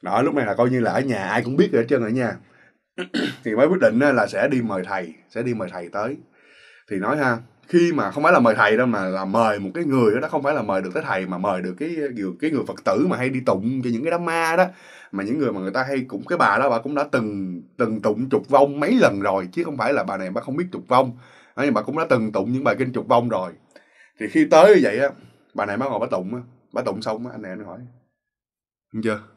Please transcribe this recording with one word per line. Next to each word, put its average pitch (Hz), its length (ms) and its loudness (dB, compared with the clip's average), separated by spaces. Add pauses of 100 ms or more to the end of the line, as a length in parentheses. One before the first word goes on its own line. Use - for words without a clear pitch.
Đó, 95 200 2
lúc 151 120 0
này 135 120 0
là 101 80 -2
coi 120 160 2
như 127 100 0
là 104 120 0
ở 107 80 0
nhà 110 280 -2
ai 113 140 0
cũng 123 140 -4
biết 180 160 4
rồi 120 100 4
hết 117 60 -2
trơn 131 140 2
rồi 107 100 -2
nha. 120 200 -2 (640)
<clears throat> - 480 -6
Thì 110 100 -2
mới 127 120 6
quyết 185 140 2
định 110 200 4
á, 143 120 4
là 110 140 2
sẽ 101 220 0
đi 127 140 0
mời 98 220 -4
thầy, 90 300 -8 (160)
sẽ 117 120 -8
đi 123 120 -2
mời 98 180 -6
thầy 90 160 -10
tới. 110 280 -6 (760)
Thì 104 60 -6
nói 107 200 -2
ha, 127 220 0 (300)
khi 170 240 4
mà 113 180 -2
không 143 120 -4
phải 165 100 6
là 185 60 6
mời 117 160 6
thầy 107 220 4
đâu, 127 100 4
mà 104 180 0
là 95 200 -4
mời 104 340 2
một 98 160 -6
cái 170 100 -4
người 127 360 2
đó, 151 80 -4
không 151 140 -2
phải 143 120 0
là 131 80 -2
mời 98 200 -2
được 92 120 -6
cái 151 120 -2
thầy, 95 200 -2
mà 90 120 -6
mời 92 240 -2
được 92 160 -6
cái, 165 180 -6 (440)
cái 156 100 -2
người 135 160 -2
Phật - 180 -12
tử 98 240 2
mà - 80 -2
hay 131 140 -2
đi 127 100 -4
tụng 117 440 -2
cho 123 80 -2
những 117 100 -2
cái 160 80 -2
đám 175 140 -2
ma 165 320 0
đó. 185 80 6 (480)
Mà 98 120 -6
những 120 140 -4
người 127 140 0
mà 98 80 -6
người 95 100 -6
ta 127 120 0
hay 135 260 -2
cũng, 101 160 -10
cái 170 140 -4
bà 110 200 4
đó, 135 120 2
bà 117 80 2
cũng 131 160 -6
đã 143 160 0
từng, 98 500 -4 (160)
từng 110 260 -2
tụng 110 280 -2
trục - 180 0
vong 139 320 4
mấy 208 200 2
lần 104 200 4
rồi, 95 320 -2
chứ 170 120 -4
không 151 120 -8
phải 120 160 0
là 113 120 0
bà 98 120 -6
này 95 140 -8
bà 104 100 -4
không 135 160 -8
biết 175 160 -2
trục 92 160 -12
vong. 127 240 2 (440)
Đó, 123 80 -2
nhưng 139 100 2
bà 107 80 0
cũng 135 160 -6
đã 165 100 -2
từng 113 240 0
tụng 104 200 -2
những 131 120 -4
bài 113 140 2
kinh 127 140 -4
trục 117 160 -6
vong 120 200 4
rồi. 92 240 -4 (680)
Thì 110 80 -6
khi 156 220 4
tới 175 240 10
như 180 80 6
vậy 107 160 0
á, 139 100 2 (460)
bà 101 120 -4
này 101 100 -4
mới 135 140 -4
ngồi 104 100 -2
bà 110 100 -2
tụng 95 240 -4
á, 123 60 -8 (320)
bà 120 100 -4
tụng 107 200 -6
xong 113 240 -6
á, 123 80 -12
anh 110 80 -14
này 95 100 -12
anh 92 120 -14
hỏi: 85 140 -16 (1120)
"Không 110 100 -8
chưa? 107 180 -2 (160)